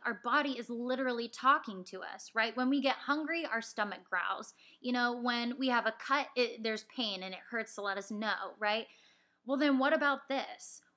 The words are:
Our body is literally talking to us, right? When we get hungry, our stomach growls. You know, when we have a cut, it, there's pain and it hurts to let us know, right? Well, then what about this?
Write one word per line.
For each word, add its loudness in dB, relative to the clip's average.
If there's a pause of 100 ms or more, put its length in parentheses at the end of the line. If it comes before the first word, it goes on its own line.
Our -2
body 2
is -8
literally -2
talking 2
to -12
us, -12
right? 2
When 4
we 4
get 4
hungry, -2
our -2
stomach -4 (100)
growls. -4 (280)
You -2
know, 2
when 0
we 2
have 4
a 2 (120)
cut, 2
it, 0
there's -2 (100)
pain -4
and -6
it -12 (120)
hurts -4
to -8
let -2
us -8
know, 0 (260)
right? 2 (580)
Well, 0
then 6
what 6
about 2
this? -6 (160)